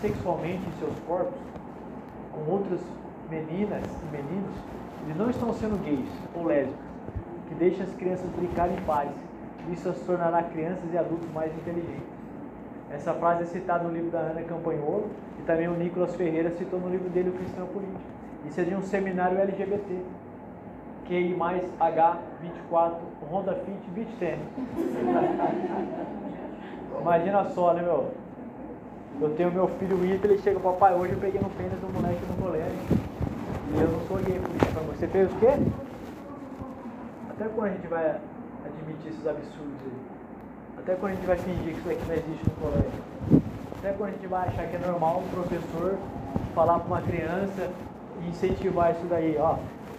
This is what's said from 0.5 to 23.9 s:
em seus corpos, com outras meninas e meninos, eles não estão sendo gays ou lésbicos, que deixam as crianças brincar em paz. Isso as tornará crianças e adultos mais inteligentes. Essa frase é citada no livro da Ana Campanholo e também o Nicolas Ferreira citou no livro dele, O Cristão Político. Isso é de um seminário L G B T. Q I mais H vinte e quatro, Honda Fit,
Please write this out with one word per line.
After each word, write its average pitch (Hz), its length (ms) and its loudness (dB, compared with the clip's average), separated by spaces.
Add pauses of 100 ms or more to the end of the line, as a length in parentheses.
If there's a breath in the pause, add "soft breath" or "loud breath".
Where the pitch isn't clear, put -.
em 165 140 -4
seus 139 260 -2
corpos, 175 320 0 (920)
com 156 80 -6 (120)
outras 190 280 0 (480)
meninas 160 560 -2
e - 220 -8 (100)
meninos, 165 380 -4 (500)
eles 151 120 -4
não 220 140 2
estão 240 220 0
sendo 214 320 0
gays 143 240 0 (260)
ou 170 100 -4
lésbicos, 143 360 2 (680)
que 160 80 -8
deixam 180 280 4
as 180 100 -4
crianças 180 360 -2
brincar 170 380 0
em 185 80 0 (100)
paz. 143 240 2 (600)
Isso 180 180 -2
as 170 120 -2
tornará 170 440 4
crianças 170 480 -2
e 180 40 0
adultos 165 380 0
mais 156 180 -2
inteligentes. 160 560 -6 (840)
Essa 143 240 -2
frase 170 280 4
é 170 40 0
citada 175 380 0
no 170 80 0
livro 165 180 -2
da 165 100 0
Ana 160 220 -2
Campanholo 165 680 0 (280)
e - 40 -10
também 165 260 4
o 175 40 2
Nicolas 175 420 2
Ferreira 165 380 4
citou 180 280 -2
no 180 80 -2
livro 185 220 0
dele, 180 200 4
O - 20 2
Cristão 180 340 -4
Político. 190 340 -6 (460)
Isso 147 140 -2
é 175 40 4
de 175 100 2
um 190 80 0
seminário 185 560 2
L 196 140 4
G 196 140 -2
B 202 100 2
T. 180 260 -4 (1040)
Q 180 80 -2
I 180 200 4
mais 175 280 2 (160)
H 160 400 6 (220)
vinte 170 160 -8
e - 140 -10
quatro, 170 300 4 (300)
Honda 190 240 0
Fit, - 360 -6